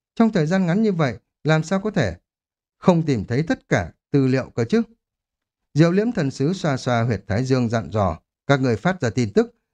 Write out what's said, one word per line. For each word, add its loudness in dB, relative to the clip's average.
"Trong 4
thời 0
gian 0
ngắn 2
như 2
vậy -2
làm 2
sao -2
có -4
thể -2
không 2
tìm -2
thấy -2
tất -6
cả -2
tư 2
liệu 0
cơ -4
chứ?" 2
Diệu 4
Liễm 0
thần -2
sứ -2
xoa -2
xoa -2
huyệt -2
thái -2
dương 0
dặn -4
dò, 0
"Các 2
người 2
phát -4
ra 0
tin -2
tức, 0